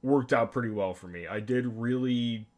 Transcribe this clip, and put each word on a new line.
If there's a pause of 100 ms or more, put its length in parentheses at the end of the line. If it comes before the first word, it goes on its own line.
worked
out
pretty
well
for
me.
I
did
really (120)